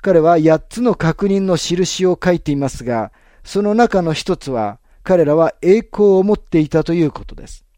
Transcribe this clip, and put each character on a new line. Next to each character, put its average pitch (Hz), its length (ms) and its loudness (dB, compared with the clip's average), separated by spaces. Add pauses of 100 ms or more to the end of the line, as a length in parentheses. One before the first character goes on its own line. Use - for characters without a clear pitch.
彼 180 160 4
は 165 200 4
八 160 200 4 (100)
つ 226 140 -8
の 233 100 2
確 165 320 -2
認 196 160 0
の 185 160 0
印 180 480 -2
を 175 180 0
書 180 80 2
い 170 100 0
て 151 100 -6
い 143 40 0
ま 139 140 -2
す - 140 -14
が、 117 280 -4 (320)
そ 196 200 -4
の 208 100 0
中 220 300 2
の 160 100 -2
一 170 240 -4
つ - 140 -12
は、 107 280 -4 (220)
彼 175 240 2
ら 147 100 0
は 165 280 2
栄 185 140 4
光 208 320 0
を 190 140 4
持 208 120 2
っ - 20 -12
て - 220 -2
い 156 100 0
た 156 140 -2
と 170 100 -4
い 170 100 0
う 147 80 -2
こ - 140 -16
と - 80 -18
で - 140 -18
す。 - 180 -20 (120)